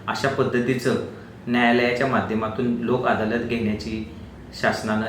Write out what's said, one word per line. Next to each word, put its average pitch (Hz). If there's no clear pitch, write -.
अशा 110
पद्धतीचं 123
न्यायालयाच्या 120
माध्यमातून 110
लोक 123
अदालत 110
घेण्याची 110
शासनानं 110